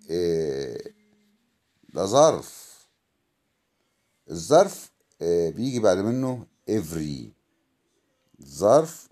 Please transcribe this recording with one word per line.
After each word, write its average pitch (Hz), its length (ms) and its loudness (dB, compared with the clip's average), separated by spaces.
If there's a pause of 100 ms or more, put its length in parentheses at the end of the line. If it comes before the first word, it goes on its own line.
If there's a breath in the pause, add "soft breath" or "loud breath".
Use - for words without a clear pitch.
(120)
آه، 80 800 -2 (1000)
ده 87 160 -4
ظرف. 127 840 0 (1400)
الظرف، 120 600 2 (300)
آه، 85 280 0
بيجي 120 300 -4
بعد 95 180 4
منه 123 480 -4 (240)
every. 78 680 -6 (1040)
الظرف 110 720 0